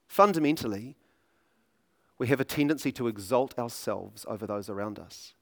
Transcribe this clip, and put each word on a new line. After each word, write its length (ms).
fundamentally, 880
we 120
have 120
a 40
tendency 480
to 160
exalt 500
ourselves 680
over 200
those 240
around 280
us. 440